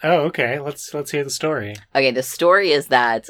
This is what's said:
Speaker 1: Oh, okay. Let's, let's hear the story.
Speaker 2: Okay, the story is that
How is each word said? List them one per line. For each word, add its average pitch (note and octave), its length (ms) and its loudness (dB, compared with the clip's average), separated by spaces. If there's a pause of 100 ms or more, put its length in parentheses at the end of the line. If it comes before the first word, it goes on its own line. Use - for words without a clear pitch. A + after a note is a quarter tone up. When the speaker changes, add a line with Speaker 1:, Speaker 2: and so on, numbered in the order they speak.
Speaker 1:
Oh, D#3+ 200 2
okay. C#3+ 360 -2
Let's, C#3 340 -10
let's D3 200 -8
hear D3 120 0
the C#3 60 -10
story. A#2 460 -4 (180)
Speaker 2:
Okay, C3+ 160 2
the B2+ 120 -2
story F3 500 2
is C#3 160 0
that A#2+ 420 2